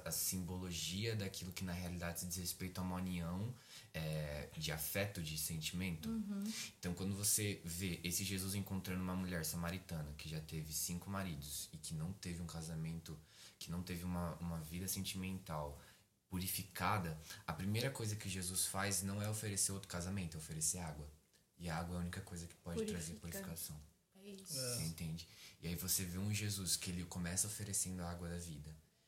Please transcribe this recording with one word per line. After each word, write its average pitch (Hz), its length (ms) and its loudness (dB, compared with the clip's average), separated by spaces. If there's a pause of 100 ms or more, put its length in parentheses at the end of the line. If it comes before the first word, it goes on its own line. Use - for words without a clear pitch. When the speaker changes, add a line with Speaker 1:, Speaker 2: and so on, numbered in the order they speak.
Speaker 1:
a 85 60 0
simbologia 92 1040 2
daquilo 95 360 -2
que 95 140 -4
na 87 80 2
realidade 87 480 0
se 90 40 -2
diz 87 120 -2
respeito 92 420 -2
a 92 40 2
uma 90 120 2
união, 90 580 2 (400)
é, 78 640 0
de 78 140 0
afeto, 98 500 2
de 78 160 0
sentimento. 87 720 0
Speaker 2:
Uhum. 202 340 2 (360)
Speaker 1:
Então, 90 140 0
quando 95 240 2
você 104 480 4
vê 85 360 0
esse 92 220 2
Jesus 95 320 2
encontrando 92 480 0
uma 92 120 2
mulher 90 300 2
samaritana 85 720 0
que 78 120 -6
já 78 100 0
teve 78 340 -2
cinco 87 360 0
maridos 82 640 -2
e 80 40 -10
que - 160 -6
não 80 200 0
teve 87 280 -4
um 85 60 -2
casamento, 80 720 -2 (400)
que - 100 -8
não 87 140 0
teve 87 220 -2
uma, 87 320 2
uma 82 240 0
vida 87 260 -2
sentimental 92 920 0 (500)
purificada, 90 880 2 (280)
a - 80 0
primeira 104 380 4
coisa 110 240 0
que 104 120 -4
Jesus 92 380 2
faz 98 380 4
não 98 180 2
é 104 80 4
oferecer 104 420 2
outro 98 160 -2
casamento, 90 480 0
é 80 40 -4
oferecer 80 400 0
água. 76 280 -4 (500)
E 85 120 -2
a 82 80 2
água 87 180 0
é - 40 2
a - 20 2
única 90 200 0
coisa 85 260 -6
que - 80 -12
pode 220 280 -2
trazer 170 300 0
Speaker 2:
Purifica. 214 60 -8 (200)
Speaker 1:
purificação. 82 400 -4 (440)
Speaker 2:
É 208 60 -10
isso. 190 300 -6
Speaker 3:
É. 123 160 0
Speaker 1:
Você 80 80 0
entende? 82 440 -2 (340)
E 82 60 -4
aí 85 80 2
você 92 280 2
vê 90 140 -2
um 104 160 2
Jesus 101 420 2
que - 160 -2
ele 87 140 0
começa 90 420 2
oferecendo 95 540 0
a 85 100 0
água 87 160 -4
da 85 100 -2
vida. 78 380 -6 (320)